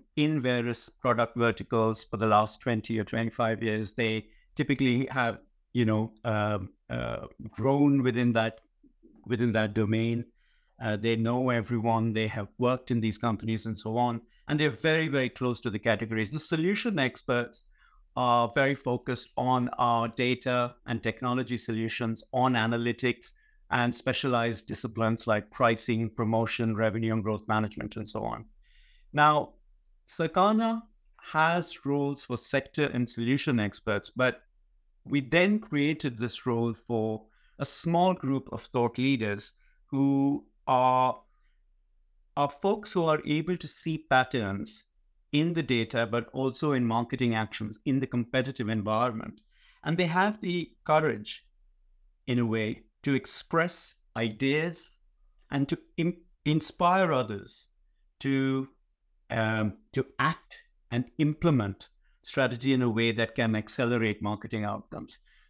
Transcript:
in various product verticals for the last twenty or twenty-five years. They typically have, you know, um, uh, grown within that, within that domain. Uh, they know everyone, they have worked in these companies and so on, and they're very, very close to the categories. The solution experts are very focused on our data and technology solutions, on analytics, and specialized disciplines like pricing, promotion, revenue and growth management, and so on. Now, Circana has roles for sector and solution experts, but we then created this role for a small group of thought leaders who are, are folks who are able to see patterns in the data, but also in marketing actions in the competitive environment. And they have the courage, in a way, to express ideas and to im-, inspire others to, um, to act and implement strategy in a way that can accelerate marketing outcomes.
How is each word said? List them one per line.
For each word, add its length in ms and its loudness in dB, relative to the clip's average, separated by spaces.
in 240 2
various 480 -2
product 480 0
verticals 720 2
for 100 -8
the 120 2
last 340 4
twenty 360 -2
or 60 0
twenty-five 580 -2
years. 300 -2
They 360 -2
typically 520 2
have, 320 -2
you 100 4
know, 300 0
um, 460 0
uh, 360 -6
grown 520 4
within 320 2
that, 280 0
within 280 0
that 200 0
domain. 500 0
Uh, 140 -2
they 220 0
know 320 0
everyone, 640 0
they 140 0
have 200 -6
worked 320 0
in 100 2
these 160 0
companies 480 -2
and 120 -6
so 200 -4
on, 240 0
and 100 0
they're 120 4
very, 400 0
very 200 0
close 320 -2
to 80 -4
the 100 -4
categories. 520 0
The 80 -6
solution 580 -2
experts 680 -2
are 400 4
very 180 4
focused 640 -4
on 400 2
our 300 2
data 680 0
and 160 -4
technology 520 -2
solutions, 680 -4
on 200 2
analytics, 800 -2
and 240 0
specialized 720 -2
disciplines 640 -2
like 240 0
pricing, 580 2
promotion, 680 0
revenue 380 0
and 100 0
growth 240 -2
management, 480 -2
and 140 -10
so 140 -6
on. 220 -6
Now, 400 4
Circana 760 2
has 540 0
roles 400 -2
for 120 -6
sector 480 -2
and 220 0
solution 520 0
experts, 500 -2
but 320 -2
we 160 0
then 380 2
created 580 -2
this 300 -6
role 260 0
for 500 -4
a 60 -6
small 500 0
group 360 -4
of 120 -8
thought 340 0
leaders 560 0
who 580 2
are, 560 2
are 140 0
folks 440 -2
who 100 2
are 240 2
able 300 0
to 100 -10
see 420 -6
patterns 760 0
in 220 2
the 100 0
data, 460 0
but 240 -2
also 400 0
in 120 2
marketing 500 0
actions 500 -4
in 140 2
the 80 -2
competitive 600 -2
environment. 720 -2
And 140 0
they 100 2
have 340 0
the 300 -2
courage, 600 0
in 120 2
a 60 2
way, 380 -2
to 100 2
express 840 -2
ideas 760 -2
and 180 0
to 80 -2
im-, 200 0
inspire 680 2
others 540 -4
to, 480 0
um, 440 0
to 120 -2
act 400 -4
and 140 -2
implement 720 0
strategy 520 0
in 80 2
a 80 2
way 220 2
that 240 -2
can 200 0
accelerate 640 0
marketing 440 -4
outcomes. 540 -10